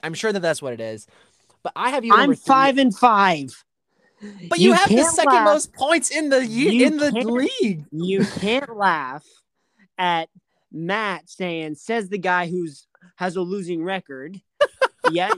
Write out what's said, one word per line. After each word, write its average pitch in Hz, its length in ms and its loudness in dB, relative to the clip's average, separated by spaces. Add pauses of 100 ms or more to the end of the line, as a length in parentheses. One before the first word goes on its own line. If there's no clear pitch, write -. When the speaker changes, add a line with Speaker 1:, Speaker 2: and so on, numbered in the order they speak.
Speaker 1:
I'm 160 100 -8
sure 214 180 -4
that 196 100 -4
that's 160 200 -2
what 127 120 -6
it 113 60 -12
is. 110 280 -10 (560)
But 233 100 -8
I 220 160 -2
have 269 140 -4
you 233 80 4
Speaker 2:
I'm 214 80 8
Speaker 1:
number 277 160 4
three. - 180 2
Speaker 2:
five 269 240 2
and 254 180 2
five. 190 680 2 (840)
Speaker 1:
But - 80 0
you 180 80 6
Speaker 2:
You - 80 8
Speaker 1:
have 370 160 4
the 214 60 4
Speaker 2:
can't 330 180 2
Speaker 1:
second 294 180 4
Speaker 2:
laugh. 233 120 6
Speaker 1:
most 202 280 2
points 294 380 0
in 302 180 -2
the 262 160 2
ye-, 226 300 0
Speaker 2:
You 247 100 6
Speaker 1:
in 302 140 2
the 294 120 0
Speaker 2:
can't, 214 200 -2
Speaker 1:
league. 254 600 -2
Speaker 2:
you 185 360 -2
can't 233 500 -4
laugh 156 480 -2 (720)
at 170 320 -2 (420)
Matt 185 600 -6
saying, 160 460 -8
"Says 220 340 -6
the 208 80 -6
guy 180 280 -2
who's, 165 400 -8 (300)
has 180 200 -6
a 185 40 -4
losing 175 420 -6
record." 180 560 -10 (220)
Speaker 1:
<laughs> 554 100 0 (400)
Speaker 2:
Yeah, 180 280 -2